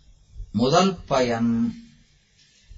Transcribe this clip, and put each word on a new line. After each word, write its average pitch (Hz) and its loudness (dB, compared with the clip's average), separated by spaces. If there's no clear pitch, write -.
முதல் 165 2
பயன் 117 0